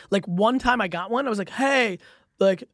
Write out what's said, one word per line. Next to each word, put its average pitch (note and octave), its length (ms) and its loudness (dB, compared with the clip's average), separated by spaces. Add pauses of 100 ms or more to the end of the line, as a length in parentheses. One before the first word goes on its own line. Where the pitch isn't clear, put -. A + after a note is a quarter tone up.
Like, G3 160 0
one G#3+ 340 0
time B3 220 2
I F#3+ 60 -2
got F3 240 -8
one, C4 140 -2
I B3+ 40 -4
was G#3+ 100 -2
like, F#3 100 -8
"Hey, B3+ 500 0 (400)
like, F#3+ 240 2 (100)